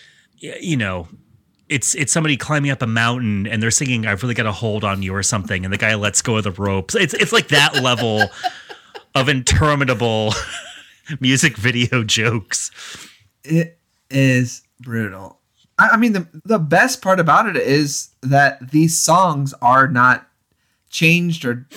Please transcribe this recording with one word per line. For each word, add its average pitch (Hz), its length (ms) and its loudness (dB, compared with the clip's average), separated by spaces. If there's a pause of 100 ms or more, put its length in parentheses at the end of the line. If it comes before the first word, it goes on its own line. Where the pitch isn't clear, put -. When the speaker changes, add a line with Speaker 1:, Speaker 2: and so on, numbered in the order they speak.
(440)
Speaker 1:
y-, - 180 -12
you 165 160 -4
know, 92 300 -6 (640)
it's, - 260 -2
it's - 180 -2
somebody 156 240 0
climbing 143 320 -2
up 135 140 -4
a 117 40 -2
mountain 113 600 0
and 107 160 -4
they're 113 80 0
singing, 123 340 -2
"I've 101 160 -2
really 120 140 -2
got 120 100 -2
a 107 60 -2
hold 107 320 -4
on 98 180 -2
you" 95 140 -4
or 98 80 -2
something, 95 420 -2
and 95 80 -4
the 104 40 -2
guy 110 180 0
lets 104 260 -2
go 110 160 0
of 107 60 0
the 101 80 -4
ropes. 95 420 -4
It's, 202 220 0
it's 208 180 0
like 220 140 0
that 147 340 2
level 117 440 0 (440)
Speaker 2:
<laughs> - 460 -14
Speaker 1:
of 135 120 2
interminable 123 1080 2 (420)
<laughs> - 440 -14
music 127 380 2
video 120 460 0
jokes. 110 680 -2 (720)
Speaker 2:
It 165 360 -2 (320)
is 127 500 2 (180)
brutal. 107 600 -10 (380)
I, 208 160 4
I 220 40 4
mean, 226 160 2
the, 175 140 -4 (160)
the 214 160 0
best 175 420 2
part 190 180 2
about 170 280 4
it 180 80 -4
is 143 540 0 (120)
that 135 500 2
these 160 280 4
songs 160 600 2
are 131 260 6
not 127 400 4 (600)
changed 165 560 0
or 123 320 -4